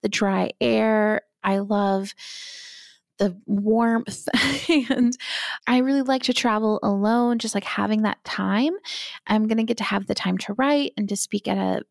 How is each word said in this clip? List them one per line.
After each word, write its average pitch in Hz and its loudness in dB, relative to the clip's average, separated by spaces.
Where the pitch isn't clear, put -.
the 214 -2
dry 196 0
air. 220 2
I 196 2
love 196 0
the 190 0
warmth. 220 0
<laughs> 247 0
And 247 2
I 247 4
really 269 2
like 262 0
to 254 0
travel 214 2
alone, 226 2
just, 220 -6
like, 196 -2
having 214 0
that 208 -2
time. 202 0
I'm 214 2
gonna 220 2
get 226 -2
to 208 -8
have 196 -4
the 202 -2
time 185 -2
to - -8
write 285 0
and 208 -2
to 202 -2
speak - -4
at 190 0
a 185 0